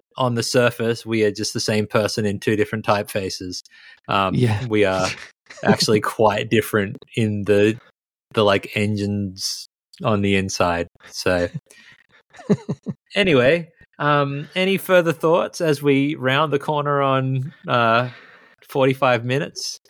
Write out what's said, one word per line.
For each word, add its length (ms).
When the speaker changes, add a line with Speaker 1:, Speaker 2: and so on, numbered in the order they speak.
Speaker 1:
on 180
the 80
surface 600
we 180
are 80
just 220
the 80
same 260
person 380
in 140
two 180
different 280
typefaces, 760
um, 260
Speaker 2:
Yeah. 320
Speaker 1:
we 180
are 240
Speaker 2:
<laughs> 260
Speaker 1:
actually 380
quite 480
different 480
in 300
the, 320
the, 100
like, 320
engines 920
on 180
the 140
inside. 520
So 400
Speaker 2:
<laughs> 640
Speaker 1:
anyway, 540
um, 560
any 220
further 360
thoughts 480
as 200
we 340
round 360
the 80
corner 420
on, 520
uh, 420
forty-five 560
minutes? 560